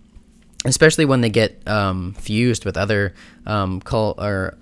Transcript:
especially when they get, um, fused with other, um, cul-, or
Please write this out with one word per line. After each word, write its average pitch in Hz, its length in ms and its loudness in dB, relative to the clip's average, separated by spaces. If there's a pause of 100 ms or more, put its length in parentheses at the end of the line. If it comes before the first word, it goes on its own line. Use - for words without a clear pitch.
(640)
especially 156 400 4
when 131 160 4
they 117 80 2
get, 110 380 0
um, 95 460 -2
fused 113 500 0
with 95 140 -6
other, 101 380 0 (320)
um, 95 340 -4
cul-, 110 380 -2
or 98 420 -4